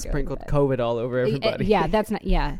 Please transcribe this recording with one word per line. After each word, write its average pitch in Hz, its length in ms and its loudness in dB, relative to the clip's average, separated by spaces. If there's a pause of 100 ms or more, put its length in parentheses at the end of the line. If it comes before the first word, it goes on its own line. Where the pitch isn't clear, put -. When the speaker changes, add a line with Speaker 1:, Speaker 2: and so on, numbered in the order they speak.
Speaker 1:
doing, - 120 -6
Speaker 2:
sprinkled 139 280 -2
Speaker 1:
but - 80 -12
Speaker 2:
covid 139 320 2
all 117 160 0
over 123 280 -2
Speaker 1:
Y-, 139 40 2
Speaker 2:
everybody. 147 380 0
Speaker 1:
yeah, 185 200 2
that's 208 240 0
not, 208 140 -4
yeah, 147 360 0